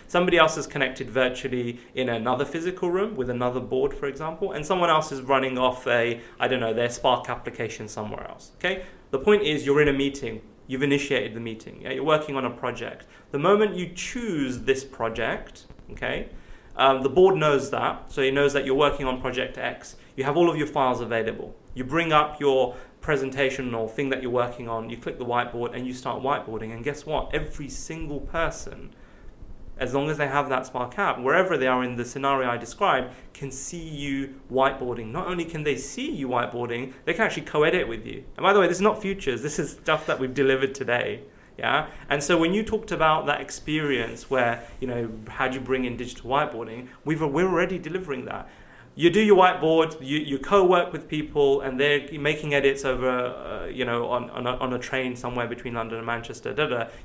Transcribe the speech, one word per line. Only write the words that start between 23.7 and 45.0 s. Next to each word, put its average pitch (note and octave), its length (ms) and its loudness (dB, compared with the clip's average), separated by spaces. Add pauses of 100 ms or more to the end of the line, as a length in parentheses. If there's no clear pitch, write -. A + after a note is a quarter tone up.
or A2 140 -2
thing C3+ 220 -4
that C3 100 -2
you're B2 100 -4
working A#2+ 380 -2
on, A2+ 220 -6
you A#2 80 -8
click D#3 200 -8
the B2+ 60 -6
whiteboard A#2+ 500 -2
and B2+ 120 -6
you B2+ 80 -6
start A#2+ 280 -6
whiteboarding. A2+ 520 -4
And A#2 100 -10
guess C#3+ 220 -6
what? - 280 -2
Every D3+ 360 -4
single D3+ 500 -8
person, - 760 -6 (840)
as B2+ 160 -4
long C#3+ 160 0
as D3 80 -4
they C#3+ 100 0
have C#3 220 0
that B2+ 160 0
Spark B2 320 -6
app, D3 200 0
wherever E3 380 4
they C3 100 2
are B2+ 160 4
in B2 140 -4
the A#2+ 80 -2
scenario C3+ 460 0
I A#2+ 80 -2
described, D3 560 0 (180)
can C#3 180 -10
see B2+ 280 -10 (260)
you C#3 300 -4 (180)
whiteboarding. B2 580 0
Not E3+ 160 -6
only F3 200 -4
can D#3 160 -8
they D3 140 0
see C#4+ 340 -8
you C#3 180 -4
whiteboarding, A#2+ 640 -2 (140)
they E3+ 80 0
can A3+ 80 0
actually E3 240 -2
co-edit D#3 420 2
with A#2 160 -8
you. A2 200 -12 (120)
And - 80 -6
by G3 80 6
the G3+ 80 8
way, F3 80 6
this E3+ 80 2
is F#3 60 0
not G#3 180 2
futures. F#3 400 -2
This D3 180 -4
is D#3 140 -2
stuff D#3 320 0
that C#3 160 0
we've B2+ 140 -2
delivered C3+ 400 4
today. A#2 480 -2 (340)
Yeah? C#3+ 300 2 (240)
And D3 120 2
so F3 140 4
when E3 160 4
you A3 100 2
talked G#3+ 300 -2
about D#3 320 4
that C#3+ 160 0
experience C3+ 880 -2
where, A#2+ 340 2 (180)
you C3 60 -4
know, A#2+ 240 -4 (180)